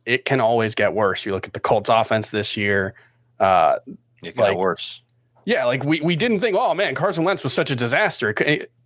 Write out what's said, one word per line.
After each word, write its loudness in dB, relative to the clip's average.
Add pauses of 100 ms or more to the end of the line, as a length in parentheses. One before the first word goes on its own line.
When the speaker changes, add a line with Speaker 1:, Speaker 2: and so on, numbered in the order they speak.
Speaker 1:
it -2
can 0
always 2
get 2
worse. 0
You -4
look -6
at -20
the -8
Colts 0
offense 2
this -2
year. 0 (460)
Uh, 4 (440)
Speaker 2:
It -14
got 2
Speaker 1:
like, 0
Speaker 2:
worse. -4 (420)
Speaker 1:
yeah, 0
like, 0
we, 0
we 0
didn't 0
think, 0
"Oh, 0
man, -2
Carson -2
Wentz 0
was -2
such 0
a -2
disaster." 0
It -4
c-, 2
it, 0 (140)